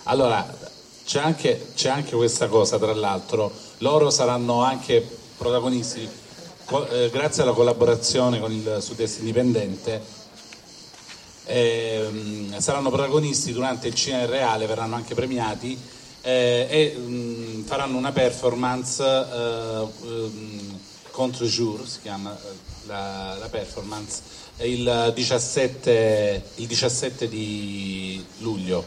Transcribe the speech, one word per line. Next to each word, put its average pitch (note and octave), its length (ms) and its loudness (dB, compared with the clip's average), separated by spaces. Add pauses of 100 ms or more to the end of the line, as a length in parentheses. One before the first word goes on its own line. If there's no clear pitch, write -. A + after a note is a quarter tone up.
Allora, A#2 400 2 (640)
c'è - 140 -2
anche, D3+ 560 0
c'è - 140 0
anche C#3 260 -2
questa A#2 320 2
cosa, G#2 320 6
tra G#2+ 140 2
l'altro. G#2 580 0 (280)
Loro C#3+ 300 6
saranno A#2+ 540 2
anche C3 360 4 (380)
protagonisti, A#2+ 720 0 (560)
co-, C3+ 220 0
eh, A#2+ 240 2
grazie D3 320 2
alla B2+ 80 6
collaborazione A#2+ 880 6
con A2 120 -2
il G#2+ 300 -2
Sud-Est A2+ 380 -4
Indipendente, A2 840 0 (1400)
ehm, A2 1120 -2
saranno C#3 320 0
protagonisti C#3 640 0
durante B2 340 -2
il A#2 60 -4
Cinema B2+ 320 0
Reale, A#2 400 0
verranno A2 300 -2
anche A#2 180 -6
premiati, A#2+ 680 -4 (420)
eh, B2 460 4
e, D3+ 300 2
mm, A#2 680 -6
faranno C3+ 320 -2
una B2+ 160 -2
performance, B2+ 920 0
eh, A#2 840 0 (160)
mm, G#2+ 680 -8 (420)
Contre B2 340 -2
Jour, G#2+ 420 -2
si - 140 -12
chiama, G2+ 340 -10
eh, G2+ 520 -16
la, G2 520 -8
la G#2 100 -12
performance, G#2 720 -10 (360)
il A#2+ 560 2
diciassette, A#2 1300 4 (120)
il A#2 120 -8
diciassette B2 600 0
di G2+ 960 -6 (160)
luglio F#2 480 -2